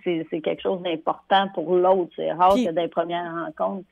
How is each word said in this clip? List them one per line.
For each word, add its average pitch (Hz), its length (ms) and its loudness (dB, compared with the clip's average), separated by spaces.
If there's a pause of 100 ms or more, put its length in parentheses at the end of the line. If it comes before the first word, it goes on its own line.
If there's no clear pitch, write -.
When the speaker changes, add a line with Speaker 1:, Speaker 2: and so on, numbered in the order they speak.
Speaker 1:
c'est, 165 260 -2
c'est 170 100 -4
quelque 165 220 -4
chose 190 200 -2
d'important 180 720 0
pour 175 200 0
l'autre. 180 400 4
C'est 160 180 -4
rare 180 220 6
Speaker 2:
Puis 247 120 2
Speaker 1:
que 175 40 -2
dans 165 120 -2
les 165 60 -4
premières 170 460 -4
rencontres, 170 580 -6